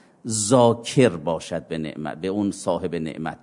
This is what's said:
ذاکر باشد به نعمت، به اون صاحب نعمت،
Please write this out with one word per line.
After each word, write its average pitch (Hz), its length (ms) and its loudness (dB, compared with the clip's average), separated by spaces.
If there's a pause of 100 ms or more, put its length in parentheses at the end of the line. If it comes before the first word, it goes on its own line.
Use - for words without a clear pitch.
(280)
ذاکر 117 800 4
باشد 82 600 -6
به 82 100 -6
نعمت، 76 420 -8
به 90 80 -4
اون 101 220 0
صاحب 87 440 -2
نعمت، 80 480 -6